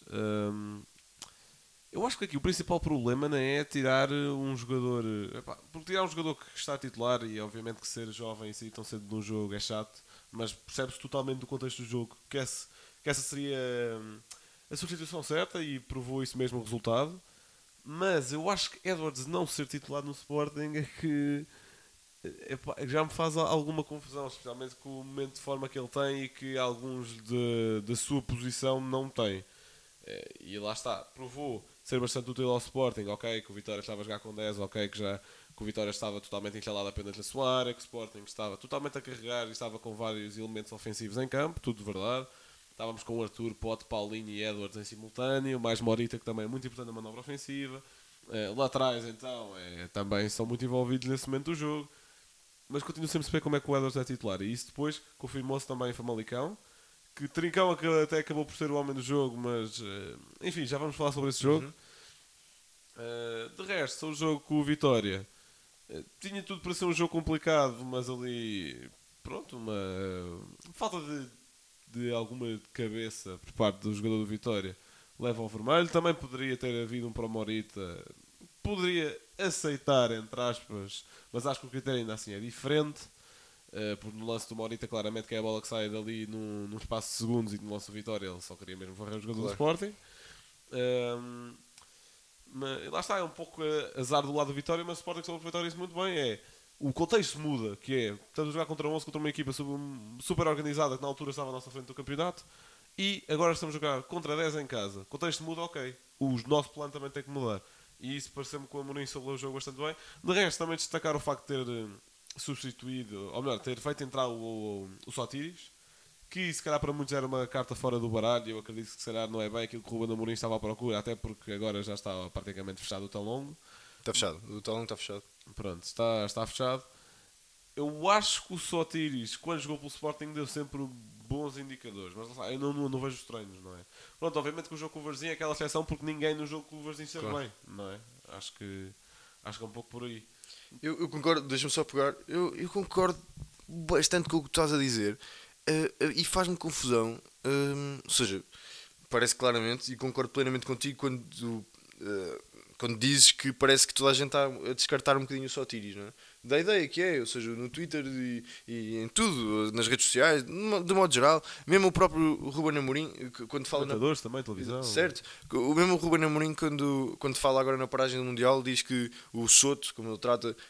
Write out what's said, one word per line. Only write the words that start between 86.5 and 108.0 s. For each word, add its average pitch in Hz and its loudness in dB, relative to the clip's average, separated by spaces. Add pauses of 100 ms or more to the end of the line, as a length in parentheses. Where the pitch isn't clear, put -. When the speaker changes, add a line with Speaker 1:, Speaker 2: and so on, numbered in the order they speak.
Speaker 1:
num 104 -8
espaço 110 -4
de - -4
segundos 113 2
e 104 -6
no 104 -8
lance 104 -6
do 101 -14
Vitória 104 -6
ele 90 -8
só 90 -12
queria 92 -12
mesmo 92 -12
varrer 104 -8
o 107 -6
jogador 110 -4 (140)
Speaker 2:
Claro. - -6
Speaker 1:
do 165 2
Sporting. 208 -8 (760)
Ehm, 120 -2 (960)
mas 135 -4
lá 160 0
está, 196 0
é 185 0
um 165 -2
pouco, 160 -10
eh, 151 0
azar 135 2
do 143 -4
lado 147 2
do 139 -6
Vitória, 165 -2
mas 170 -6
o - -12
Sporting 170 -6
soube 170 -6
aproveitar 170 -4
isso 165 -6
muito 180 -8
bem. 180 0
É, 120 0 (380)
o 143 2
contexto 170 4
muda, 123 0
que 131 -4
é, 113 2 (160)
estamos 151 -2
a - -6
jogar 156 -2
contra 151 -4
onze, 156 0
contra 151 -8
uma 151 0
equipa 139 -2
sub-, 139 -4 (420)
super 170 2
organizada 147 2
que 127 -8
na 143 -2
altura 139 -4
estava 135 -4
à - -6
nossa 127 -8
frente 127 -12
do 131 -16
campeonato, 143 -2 (520)
e 196 0
agora 165 4
estamos 156 -2
a 151 -6
jogar 143 0
contra 156 -4
dez 156 0
em 147 -4
casa. 101 -4
O - -14
contexto 156 -2
muda, 165 -6
ok. 139 -8 (240)
O 135 4 (120)
nosso 147 4
plano 147 -8
também 139 -8
tem 139 -8
que 139 -14
mudar. 120 0 (400)